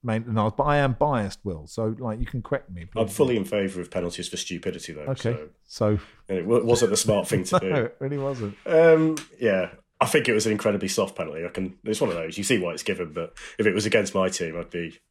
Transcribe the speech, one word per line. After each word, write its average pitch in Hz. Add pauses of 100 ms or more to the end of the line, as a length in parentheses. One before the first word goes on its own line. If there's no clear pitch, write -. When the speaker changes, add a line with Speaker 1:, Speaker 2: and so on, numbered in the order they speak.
Speaker 1:
Maitland-Niles, 110
but 139
I 147
am 139
biased, 117
Will, 82
so, 110
like, 113
you -
can 123
correct -
me, 87
Speaker 2:
I'm 110
Speaker 1:
please. 101
Speaker 2:
fully 127
in 98
favour 95
of 85
penalties 87
for -
stupidity, 85
though. 76
Speaker 1:
Okay, 117
Speaker 2:
So, 76 (140)
Speaker 1:
so - (400)
Speaker 2:
and 95
it -
w-, 117
wasn't 117
the 101
smart 104
thing 98
to 185
Speaker 1:
<laughs> -
Speaker 2:
do. 95
Speaker 1:
No, 135
it 120
really 139
wasn't. 127
Speaker 2:
Um, 160 (240)
yeah, 95 (320)
I -
think 143
it 120
was 107
an 110
incredibly 101
soft 95
penalty. 80
I 87
can, 95
it's 110
one 123
of 85
those, 82
you 104
see 117
why 87
it's 78
given, 90
but 82 (260)
if 104
it 101
was 101
against 104
my 95
team, 85
I'd 82
be 85 (120)